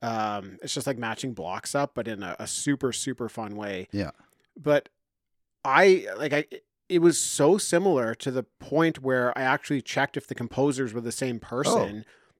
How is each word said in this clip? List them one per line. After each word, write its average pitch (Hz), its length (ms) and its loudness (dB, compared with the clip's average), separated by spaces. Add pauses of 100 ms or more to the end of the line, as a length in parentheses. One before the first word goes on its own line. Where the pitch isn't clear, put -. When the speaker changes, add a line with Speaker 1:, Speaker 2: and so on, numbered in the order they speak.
Speaker 1:
Um, 104 600 -4
it's 143 120 -8
just 139 120 -4
like 139 100 -2
matching 113 380 -6
blocks 92 400 -8
up, 143 180 0
but 113 140 -6
in 107 160 -8
a, 90 160 -8
a - 80 -10
super, 139 460 -2
super 120 360 -6
fun 107 280 -8
way. 101 340 -8
Speaker 2:
Yeah. 98 220 -4 (440)
Speaker 1:
But 147 340 0 (720)
I, 165 420 6 (100)
like, 135 160 -2
I, 147 120 0 (440)
it 175 120 4
was 165 180 6
so 160 400 4
similar 170 560 2
to - 160 -6
the 127 140 -4
point 156 580 0
where 127 340 0
I 131 60 -2
actually 131 400 0
checked - 340 -2
if 139 120 -8
the 123 80 -10
composers 127 580 -2
were 120 60 -4
the 117 120 -6
same 123 280 -4
person 113 640 -2
Speaker 2:
Oh. - 40 -20 (300)